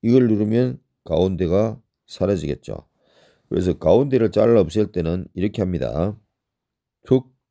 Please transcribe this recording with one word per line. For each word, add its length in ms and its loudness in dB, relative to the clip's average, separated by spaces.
이걸 260 4
누르면 520 0
가운데가 760 0
사라지겠죠. 800 -6
그래서 280 -2
가운데를 540 2
잘라 280 4
없앨 320 0
때는 420 -4
이렇게 280 -4
합니다. 580 -4
툭, 300 0